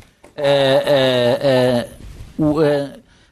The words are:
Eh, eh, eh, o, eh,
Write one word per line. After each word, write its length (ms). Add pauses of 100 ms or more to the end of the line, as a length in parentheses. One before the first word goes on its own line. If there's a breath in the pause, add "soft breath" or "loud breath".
(380 loud breath)
Eh, 480
eh, 560
eh, 1000
o, 200
eh, 360 (340 soft breath)